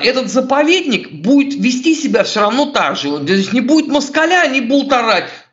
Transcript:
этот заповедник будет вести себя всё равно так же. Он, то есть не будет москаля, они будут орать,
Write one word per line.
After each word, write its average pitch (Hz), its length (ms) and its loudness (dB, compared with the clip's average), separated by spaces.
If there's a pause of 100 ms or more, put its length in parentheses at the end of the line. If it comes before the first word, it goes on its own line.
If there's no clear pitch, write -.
этот 254 260 0
заповедник 277 920 0
будет 277 320 2
вести 254 400 0
себя 226 300 0
всё - 180 -2
равно 233 300 2
так 170 260 0
же. 143 160 -4
Он, 147 140 -6
то 180 60 2
есть 196 200 0
не 247 80 2
будет 302 260 2
москаля, 311 540 0
они 269 180 0
будут 269 320 0
орать, 226 340 2 (280)